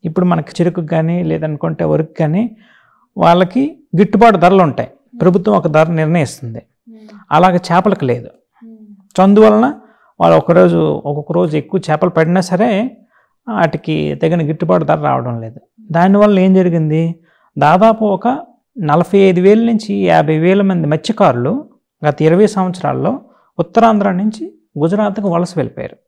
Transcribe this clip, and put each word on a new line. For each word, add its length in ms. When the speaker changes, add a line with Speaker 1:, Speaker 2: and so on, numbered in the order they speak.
Speaker 1:
ఇప్పుడు 260
మనకి 260
చెరుకుకి 300
కానీ 360
లేదనుకుంటే 640
వరకు 340
కానీ 240
వాళ్ళకి 460
గిట్టుబాటు 380
ధరలు 320
ఉంటాయి, 200
ప్రభుత్వం 340
ఒక 120
ధర 200
నిర్ణయిస్తుంది. 580
Speaker 2:
Hmm. 560
Speaker 1:
అలాగే 280
చేపలకు 420
లేదు. 160
Speaker 2:
Hmm. 560
Speaker 1:
So 80
అందువలన 500
వాళ్ళు 180
ఒకరోజు, 680
ఒక్కొక్క 260
రోజు 260
ఎక్కువ 220
చేపలు 180
పడినా 320
సరే 560
వాటికి 720
తగిన 280
గిట్టుబాటు 340
ధర 160
రావడం 420
లేదు. 180
దానివల్ల 480
ఏం 140
జరిగింది, 680
దాదాపు 480
ఒక 220
నలభై 400
ఐదు 220
వేల 240
నుంచి 280
యాభై 440
వేల 240
మంది 260
మత్స్యకారులు 840
గత 140
ఇరవై 260
సంవత్సరాల్లో 720
ఉత్తరాంధ్ర 520
నుంచి 420
గుజరాత్కు 480
వలస 280
వెళ్ళిపోయారు. 400